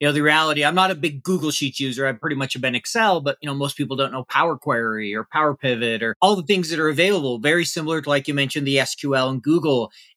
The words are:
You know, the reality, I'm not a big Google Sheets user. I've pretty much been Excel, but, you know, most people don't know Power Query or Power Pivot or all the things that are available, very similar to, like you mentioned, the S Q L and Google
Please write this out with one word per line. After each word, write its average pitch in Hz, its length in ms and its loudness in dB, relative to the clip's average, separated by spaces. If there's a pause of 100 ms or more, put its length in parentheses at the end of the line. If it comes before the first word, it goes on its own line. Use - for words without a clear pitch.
You 147 80 2
know, 147 40 4
the 147 100 0
reality, 151 420 2
I'm 151 100 2
not 185 160 4
a 185 40 -4
big 147 280 -6
Google 160 280 -2
Sheets 156 280 -4
user. 135 280 -2
I've 127 140 -4
pretty 156 160 -4
much 135 220 -4
been 127 160 -2
Excel, 190 460 0
but, 139 220 -2
you 151 40 -8
know, 143 80 -4
most 139 220 -4
people 135 200 -4
don't 135 160 -2
know 127 120 -8
Power 151 320 0
Query 110 580 -2
or 110 160 -6
Power 156 240 2
Pivot 117 480 -2
or 113 200 -2
all 196 120 6
the 190 80 0
things 175 280 0
that 165 80 -2
are 156 100 2
available, 151 500 2
very 156 280 2
similar 160 340 -2
to, 143 80 -6
like 143 200 2
you 147 60 -2
mentioned, 143 320 -2
the 135 120 2
S 131 160 0
Q 139 200 -2
L 131 140 2
and 131 140 -4
Google 143 480 2 (260)